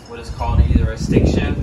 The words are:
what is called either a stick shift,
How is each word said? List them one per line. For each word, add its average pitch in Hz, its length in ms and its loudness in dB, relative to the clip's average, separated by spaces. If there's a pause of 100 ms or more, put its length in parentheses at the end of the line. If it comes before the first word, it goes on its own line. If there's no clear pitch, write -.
what - 100 -16
is - 120 -16
called - 320 0
either - 280 2
a - 80 -8
stick - 300 2
shift, - 340 -2